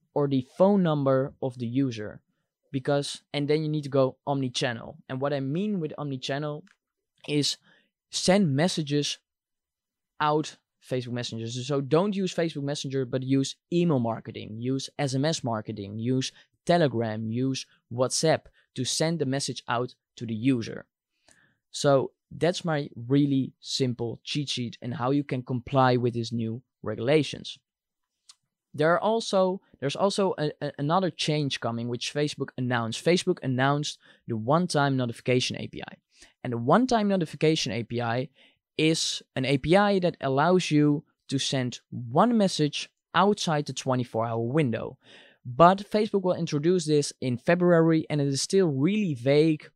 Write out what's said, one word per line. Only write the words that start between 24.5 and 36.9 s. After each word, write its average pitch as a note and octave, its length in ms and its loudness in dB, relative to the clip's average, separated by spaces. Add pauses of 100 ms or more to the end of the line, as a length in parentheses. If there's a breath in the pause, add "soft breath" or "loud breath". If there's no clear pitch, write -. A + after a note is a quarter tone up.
and A#2+ 140 -8
how B2 160 -2
you C#3+ 140 0
can B2+ 180 -6
comply B2+ 540 2
with A#2+ 180 0
these A2+ 180 -6
new A2+ 300 -4 (200)
regulations. A#2 760 -2 (1120)
There D#3 200 2
are F3 80 2
also, G3 600 0 (200 soft breath)
there's C#3 160 -4
also G3 420 0
a, D3+ 220 -2
a, D3 180 -6
another E3 320 0
change D3+ 500 -2
coming, A#2 280 -4
which B2 260 -6
Facebook D3 420 -4
announced. A#2+ 480 -2
Facebook F3 380 2
announced C#3 560 0 (300 soft breath)
the A#2 80 -2
one-time C#3 600 2
notification B2+ 600 0
A A2 100 -10
P - 160 -12
I. - 120 -16 (480 soft breath)
And B2 100 -6
the A#2 60 -4
one-time G#3 500 4